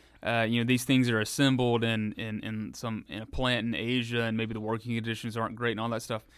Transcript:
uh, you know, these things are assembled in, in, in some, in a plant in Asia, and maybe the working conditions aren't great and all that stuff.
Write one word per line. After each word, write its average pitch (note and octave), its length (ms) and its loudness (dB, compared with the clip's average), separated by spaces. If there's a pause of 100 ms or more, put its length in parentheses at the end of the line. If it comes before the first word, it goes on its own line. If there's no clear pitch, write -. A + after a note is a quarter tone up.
(220)
uh, A2+ 260 2
you A#2 120 4
know, A2+ 80 2
these B2 160 4
things B2+ 260 4
are A2 80 4
assembled A#2+ 640 4
in, A2 300 0
in, A2 320 -8
in A2 300 -6
some, A2 340 -6
in G2+ 140 -8
a G#2+ 40 -12
plant B2 400 0
in A#2 80 -2
Asia, A#2 480 0
and A2+ 140 0
maybe A2 180 -2
the A2 60 -6
working A2+ 340 -4
conditions A2+ 420 -4
aren't A2+ 200 -4
great A#2 160 -2
and G#2 80 -4
all A#2 80 -2
that A2+ 140 -2
stuff. A2 220 -6 (140)